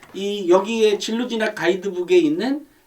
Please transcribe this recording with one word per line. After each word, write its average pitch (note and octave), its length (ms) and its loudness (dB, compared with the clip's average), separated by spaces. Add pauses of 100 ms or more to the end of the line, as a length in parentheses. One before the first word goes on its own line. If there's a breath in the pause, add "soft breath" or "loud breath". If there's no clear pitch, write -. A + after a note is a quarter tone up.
(160)
이 G3+ 320 -6
여기에 G#3 520 2
진로 A#3 280 -4
진학 G#3+ 280 -4
가이드북에 F3+ 640 0
있는 F#3+ 480 0 (200 loud breath)